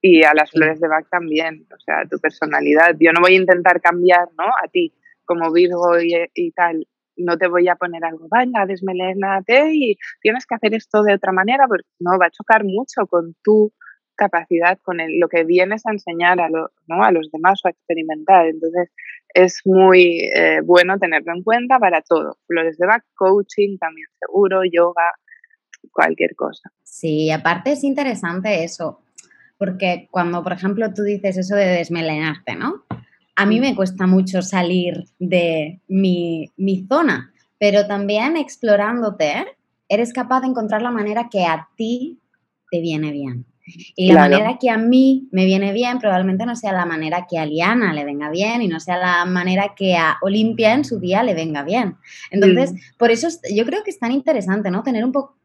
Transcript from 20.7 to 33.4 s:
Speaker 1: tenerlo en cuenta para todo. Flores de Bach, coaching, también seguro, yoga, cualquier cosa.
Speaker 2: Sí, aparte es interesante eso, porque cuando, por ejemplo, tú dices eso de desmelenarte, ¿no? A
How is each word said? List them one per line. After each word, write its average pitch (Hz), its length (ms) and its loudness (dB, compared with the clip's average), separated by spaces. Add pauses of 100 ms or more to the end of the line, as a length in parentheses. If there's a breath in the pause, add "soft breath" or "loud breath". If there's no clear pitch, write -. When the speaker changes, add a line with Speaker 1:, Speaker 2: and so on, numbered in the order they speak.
Speaker 1:
tenerlo 165 340 -2
en 180 100 -8
cuenta 240 360 0
para 175 220 2
todo. 156 440 -2
Flores 165 320 -2
de 175 100 0
Bach, 220 160 0 (120)
coaching, 202 640 0
también 160 280 -12 (120)
seguro, 190 460 0
yoga, 170 480 0 (800 soft breath)
cualquier 82 440 -2
cosa. - 360 -10 (120)
Speaker 2:
Sí, 156 480 -4
aparte 175 400 -2
es 285 120 -4
interesante 208 800 -4
eso, 165 380 -10 (560 soft breath)
porque 185 540 -4
cuando, 175 320 -2
por 185 100 -6
ejemplo, 202 400 -4
tú 208 100 -6
dices 196 340 -4
eso 185 180 -4
de 202 100 2
desmelenarte, 160 880 -4
¿no? 269 280 -8 (520 soft breath)
A 196 120 2